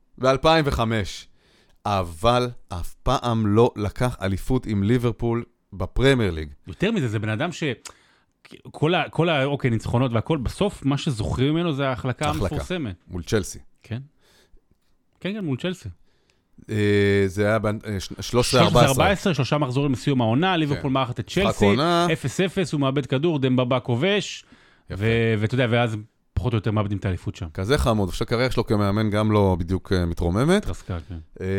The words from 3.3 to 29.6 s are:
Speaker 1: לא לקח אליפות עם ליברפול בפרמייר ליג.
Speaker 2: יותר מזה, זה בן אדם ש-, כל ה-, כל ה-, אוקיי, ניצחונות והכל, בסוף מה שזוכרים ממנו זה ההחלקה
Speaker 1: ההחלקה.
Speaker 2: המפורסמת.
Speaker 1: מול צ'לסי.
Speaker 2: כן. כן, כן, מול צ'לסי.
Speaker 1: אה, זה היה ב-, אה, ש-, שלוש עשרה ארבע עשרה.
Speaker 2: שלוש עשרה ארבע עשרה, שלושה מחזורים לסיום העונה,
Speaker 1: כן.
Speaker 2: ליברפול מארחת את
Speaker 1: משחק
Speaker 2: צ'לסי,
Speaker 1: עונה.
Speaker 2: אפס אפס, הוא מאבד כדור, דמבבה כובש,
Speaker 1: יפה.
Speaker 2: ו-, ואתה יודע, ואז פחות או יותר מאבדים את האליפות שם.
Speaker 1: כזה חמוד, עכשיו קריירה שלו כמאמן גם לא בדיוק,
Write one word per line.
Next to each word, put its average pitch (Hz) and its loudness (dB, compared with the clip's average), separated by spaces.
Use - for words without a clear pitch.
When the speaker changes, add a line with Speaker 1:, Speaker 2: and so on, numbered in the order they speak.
Speaker 1:
לא 110 6
לקח 120 -4
אליפות 98 -2
עם 101 -2
ליברפול 117 0
בפרמייר 110 2
ליג. 78 -8
Speaker 2:
יותר 165 -2
מזה, 165 0
זה 107 -2
בן 107 -4
אדם 131 -4
ש-, - -10
כל 160 0
ה-, 143 0
כל 170 0
ה-, 143 2
אוקיי, 139 0
ניצחונות 120 0
והכל, 135 0
בסוף 165 -4
מה 139 0
שזוכרים 135 -2
ממנו 170 0
זה 135 -2
ההחלקה 131 -4
Speaker 1:
ההחלקה. 156 -2
Speaker 2:
המפורסמת. 143 -6
Speaker 1:
מול 87 -10
צ'לסי. - -2
Speaker 2:
כן. 110 -8
כן, 185 -6
כן, 214 -8
מול 135 -2
צ'לסי. 175 -6
Speaker 1:
אה, 107 -4
זה 101 0
היה 110 2
ב-, 101 -4
אה, 104 -4
ש-, - -10
שלוש 120 0
עשרה 123 6
ארבע 107 4
עשרה. 117 8
Speaker 2:
שלוש - 4
עשרה 151 2
ארבע 196 4
עשרה, 190 0
שלושה 143 0
מחזורים 139 0
לסיום 131 0
העונה, 135 2
Speaker 1:
כן. 170 0
Speaker 2:
ליברפול 143 -2
מארחת 131 -2
את 107 -6
Speaker 1:
משחק 190 0
Speaker 2:
צ'לסי, - 2
Speaker 1:
עונה. 175 4
Speaker 2:
אפס 147 -4
אפס, 185 -2
הוא 147 0
מאבד 135 0
כדור, 147 0
דמבבה 127 2
כובש, 156 -2
Speaker 1:
יפה. - -10
Speaker 2:
ו-, 113 2
ואתה 107 -2
יודע, 127 2
ואז 117 2
פחות 113 -2
או 113 2
יותר 107 -2
מאבדים 104 0
את 95 -6
האליפות 95 -4
שם. 90 -10
Speaker 1:
כזה 104 0
חמוד, 107 2
עכשיו - -4
קריירה 120 0
שלו 117 0
כמאמן 104 2
גם 107 0
לא 98 4
בדיוק, 85 -4